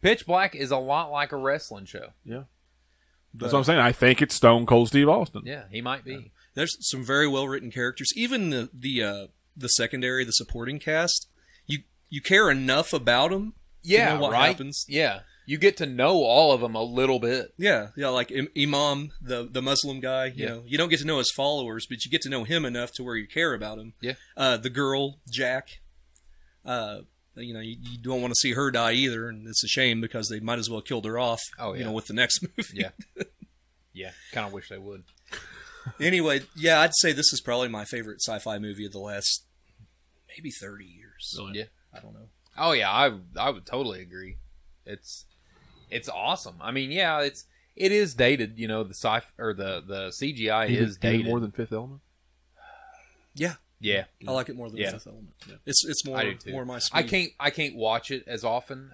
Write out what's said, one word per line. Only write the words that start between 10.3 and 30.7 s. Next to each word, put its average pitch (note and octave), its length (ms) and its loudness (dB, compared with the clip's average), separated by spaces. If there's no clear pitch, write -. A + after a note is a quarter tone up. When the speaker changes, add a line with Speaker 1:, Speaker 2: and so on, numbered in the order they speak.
Speaker 3:
supporting A#2+ 480 -4
cast, D#3+ 480 0
you, C#3+ 120 -4
you C#3+ 120 -8
care G3 280 6
enough C3+ 440 4
about C3 380 4
'em G3+ 220 -4
to E3+ 60 -12
Speaker 1:
Yeah, G3 260 6
Speaker 3:
know D3 60 0
what C#3 100 2
Speaker 1:
right? B2+ 160 6
Speaker 3:
happens. C#3+ 400 -2
Speaker 1:
Yeah. C#3 340 0
You D3 120 -4
get G3 200 6
to E3 100 -2
know C#3 360 4
all C#3 300 8
of A#2+ 100 4
'em A2+ 120 -2
a A2 80 0
little B2+ 360 2
bit. A#2+ 380 -2
Speaker 3:
Yeah, D3 400 2
yeah, C#3 120 0
like B2 220 0
Im-, C3+ 260 -4
Imam, C#3+ 640 2
the, B2 300 -6
the B2+ 140 -4
Muslim C3+ 360 0
guy. C3 280 -2
You B2+ 80 -8
Speaker 1:
Yeah. A2+ 140 -4
Speaker 3:
know, A#2 180 -10
you C3 100 -2
don't E3+ 120 2
get D#3+ 100 2
to C#3+ 80 -6
know D#3+ 100 0
his B2 140 0
followers, C3+ 560 -4
but A#2+ 180 -8
you B2 60 -8
get D#3 100 0
to - 80 -6
know B2+ 140 -2
him D#3 220 -2
enough A#2+ 280 -4
to C3 100 -10
where B2 120 -6
you G#2+ 120 -6
care D#3+ 280 -2
about G#2+ 240 -10
him. A2 220 -18
Speaker 1:
Yeah. B2 120 -6
Speaker 3:
Uh, C3 200 2
the A2+ 120 -6
girl, C#3 500 -2
Jack, B2+ 500 -4
uh, G#2+ 320 -6
you A#2+ 180 -14
know, A2 80 -10
you, A2+ 200 -12
you A#2+ 160 -14
don't B2+ 240 -4
wanna B2 140 -2
see B2+ 180 2
her C#3 160 0
die A#2 240 2
either, A#2+ 360 0
and A2 180 -14
it's A2+ 160 0
a A2 40 -2
shame A#2+ 340 2
because A2 280 -4
they G#2+ 100 -6
might A#2 200 -4
as A#2 100 -4
well A2 120 -6